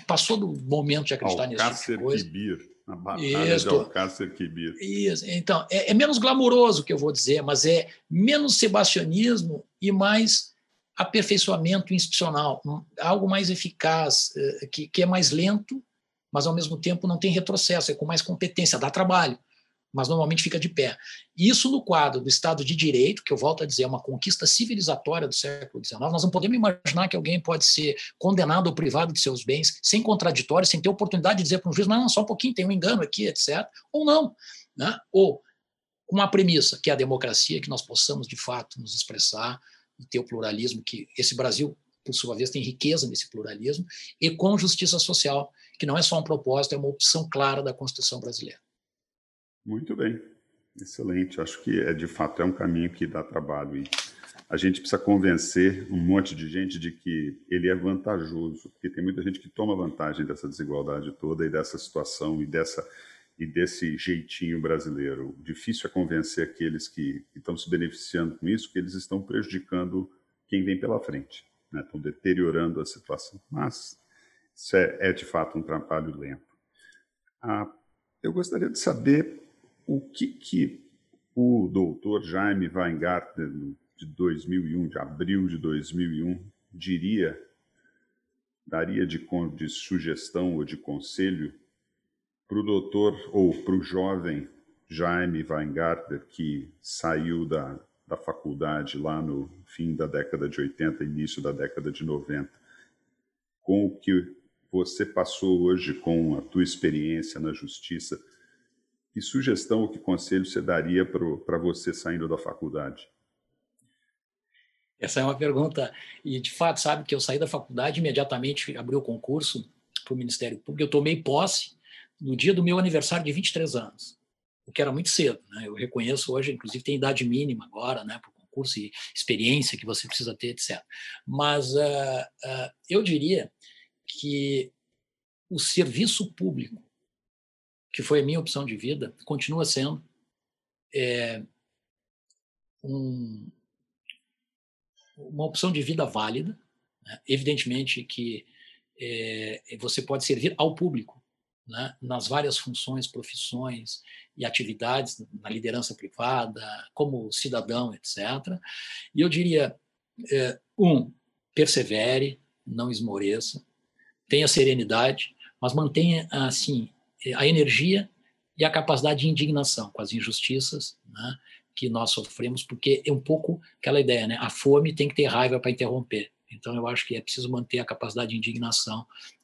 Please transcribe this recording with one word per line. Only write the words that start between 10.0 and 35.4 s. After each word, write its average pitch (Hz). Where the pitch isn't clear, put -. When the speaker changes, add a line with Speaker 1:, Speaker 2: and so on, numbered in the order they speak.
Speaker 1:
aperfeiçoamento 190
institucional, 151
um, 151
algo 190
mais 190
eficaz, 160
eh, 139
que, 151
que -
é 180
mais 180
lento, 208
mas, 143
ao 165
mesmo 160
tempo, 175
não 175
tem 190
retrocesso, 175
é 147
com -
mais 160
competência, 165
dá 127
trabalho, 180
mas 131
normalmente 160
fica 170
de 170
pé. 135
Isso 233
no 277
quadro 147
do 127
Estado 160
de 143
Direito, 151
que -
eu 135
volto 151
a 151
dizer, 139
é -
uma 127
conquista 135
civilizatória 165
do 143
século 143
dezenove, 135
nós 165
não 180
podemos 190
imaginar 180
que 185
alguém 170
pode 160
ser 147
condenado 180
ou 165
privado 160
de -
seus 127
bens 147
sem 220
contraditório, 180
sem 160
ter 180
oportunidade 196
de 185
dizer 180
para 175
um -
juiz, 185
"Não, 220
não, 254
só -
um 214
pouquinho, 240
tem 185
um 202
engano 185
aqui", 202
et -
cetera, -
ou 302
não, 302
né? 202
Ou 190